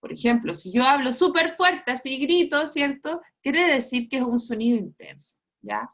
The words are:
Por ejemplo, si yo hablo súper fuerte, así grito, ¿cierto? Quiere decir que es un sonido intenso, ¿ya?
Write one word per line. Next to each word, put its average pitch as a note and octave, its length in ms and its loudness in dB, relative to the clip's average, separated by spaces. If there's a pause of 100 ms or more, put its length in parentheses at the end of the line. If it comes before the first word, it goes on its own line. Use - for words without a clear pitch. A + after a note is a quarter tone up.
Por - 120 -14
ejemplo, A#3 420 0
si F#3 180 -12
yo A#3+ 120 2
hablo C4 280 2
súper E4 440 2
fuerte, F4+ 360 0
así C4 260 -6
grito, D4+ 480 2
¿cierto? D4+ 560 -4 (200)
Quiere D#4 320 2
decir B3 340 -2
que C4+ 100 -4
es B3+ 40 0
un B3 160 0
sonido A#3 400 0
intenso, - 580 -12 (260)
¿ya? G#2 320 -8